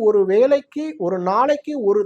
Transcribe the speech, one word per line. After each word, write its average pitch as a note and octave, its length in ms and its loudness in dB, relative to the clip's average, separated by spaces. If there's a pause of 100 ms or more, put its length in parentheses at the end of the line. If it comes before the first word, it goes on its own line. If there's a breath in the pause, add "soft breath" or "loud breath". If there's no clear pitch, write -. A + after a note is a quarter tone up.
ஒரு G#3 240 2
வேளைக்கு C#4 600 0 (140)
ஒரு F#3 200 -4
நாளைக்கு C4+ 640 -2
ஒரு G3+ 220 2